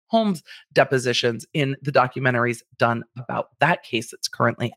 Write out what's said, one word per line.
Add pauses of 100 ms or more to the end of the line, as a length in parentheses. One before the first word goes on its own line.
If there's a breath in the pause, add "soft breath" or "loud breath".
Holmes (300 loud breath)
depositions
in
the
documentaries (160)
done (140)
about (100)
that
case
that's
currently